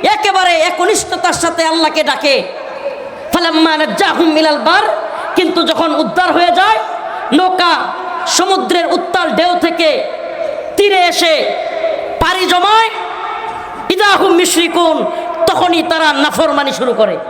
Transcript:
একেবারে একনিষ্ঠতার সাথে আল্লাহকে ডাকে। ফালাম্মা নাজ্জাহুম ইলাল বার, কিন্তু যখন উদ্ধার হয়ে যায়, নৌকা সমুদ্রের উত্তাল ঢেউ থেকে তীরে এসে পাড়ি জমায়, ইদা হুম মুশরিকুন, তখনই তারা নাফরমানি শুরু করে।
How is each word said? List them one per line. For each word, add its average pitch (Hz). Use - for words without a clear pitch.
একেবারে 381
একনিষ্ঠতার 349
সাথে 339
আল্লাহকে 311
ডাকে। 277
ফালাম্মা 320
নাজ্জাহুম 320
ইলাল 311
বার, 381
কিন্তু 339
যখন 320
উদ্ধার 359
হয়ে 349
যায়, 427
নৌকা 359
সমুদ্রের 359
উত্তাল 349
ঢেউ 349
থেকে 320
তীরে 392
এসে 330
পাড়ি 370
জমায়, 427
ইদা 403
হুম 370
মুশরিকুন, 339
তখনই 339
তারা 320
নাফরমানি 285
শুরু 254
করে। -